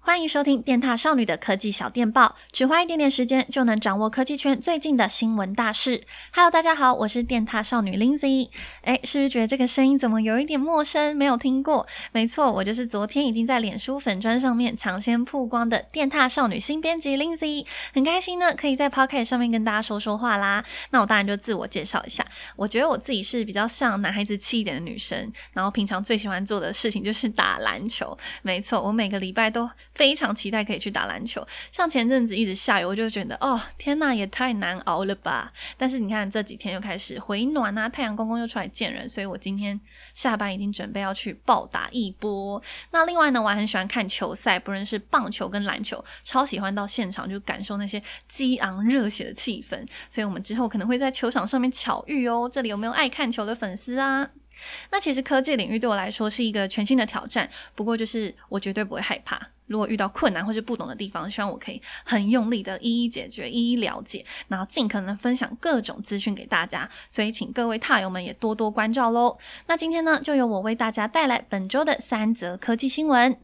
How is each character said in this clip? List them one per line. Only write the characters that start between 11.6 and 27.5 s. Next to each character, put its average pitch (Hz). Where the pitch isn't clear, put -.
过？ 277
没 226
错， 262
我 190
就 202
是 240
昨 208
天 277
已 226
经 226
在 254
脸 214
书 262
粉 202
专 226
上 254
面 233
抢 190
先 233
曝 269
光 233
的 226
电 294
踏 269
少 262
女 214
新 294
编 320
辑 277
Lindsay。 302
很 269
开 339
心 359
呢， 349
可 294
以 269
在 285
Podcast 269
上 254
面 240
跟 220
大 220
家 214
说 214
说 208
话 220
啦。 202
那 247
我 196
当 214
然 202
就 202
自 208
我 165
介 165
绍 -
一 -
下， -
我 196
觉 214
得 294
我 262
自 233
己 214
是 233
比 -
较 202
像 233
男 196
孩 208
子 208
气 226
一 -
点 165
的 -
女 170
生， -
然 190
后 196
平 202
常 196
最 220
喜 208
欢 185
做 208
的 180
事 -
情 202
就 202
是 220
打 95